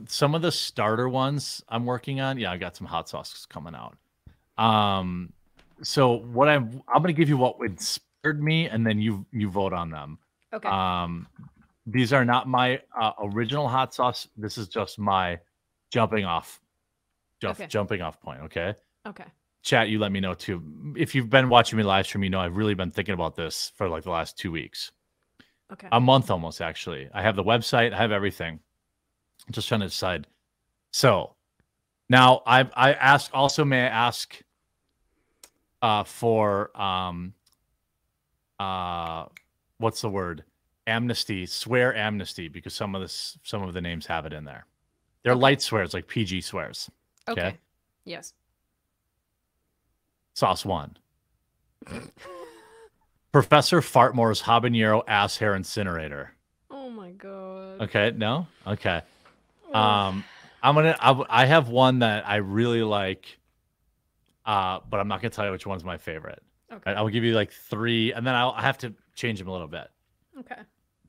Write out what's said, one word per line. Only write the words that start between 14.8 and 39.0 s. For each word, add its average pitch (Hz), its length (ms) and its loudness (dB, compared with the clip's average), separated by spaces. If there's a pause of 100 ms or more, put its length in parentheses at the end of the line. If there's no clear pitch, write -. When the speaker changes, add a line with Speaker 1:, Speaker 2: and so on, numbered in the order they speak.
Speaker 1:
my 92 400 0 (520)
jumping 110 360 2
off, 85 340 -6 (800)
ju-, 104 80 -4
Speaker 2:
Okay. - 180 -8
Speaker 1:
jumping 101 360 -4
off 80 180 -10
point. 67 220 -14
Okay. 85 320 -6 (320)
Speaker 2:
Okay. 202 180 -16 (380)
Speaker 1:
Chat, 113 260 2
you 107 100 0
let 101 140 0
me 98 80 -2
know 92 140 -4
too. 87 280 -8 (340)
If - 180 -2
you've 120 160 0
been 131 180 6
watching 117 300 6
me 110 60 4
live 98 220 2
stream, 101 160 -4
you 95 80 0
know 95 100 0
I've 87 160 -4
really 107 180 2
been 90 160 -4
thinking 98 240 -4
about 82 200 -4
this - 420 -8
for, 98 120 -2
like, 80 160 -6
the 92 60 -6
last 82 280 -4
two 87 140 -6
weeks. - 380 -10 (840)
Speaker 2:
Okay. - 200 -20
Speaker 1:
A 117 80 6
month 127 300 6
almost, 82 300 -4
actually. 78 540 -8
I 98 80 -6
have 104 140 2
the 95 80 0
website. 117 500 2
I 92 40 -2
have 110 140 2
everything. 92 480 -4 (880)
Just - 180 -8
trying 113 120 0
to 98 60 -2
decide. 87 400 -4 (680)
So 104 420 2 (760)
now 127 380 8
I, 127 280 6
I 131 200 6
ask, 135 400 4
also 139 300 2
may 131 200 2
I 127 40 0
ask, 117 500 -2 (1400)
uh, 107 220 2
for, 107 760 0
um, 92 520 -4 (1300)
uh, 87 680 -6 (520)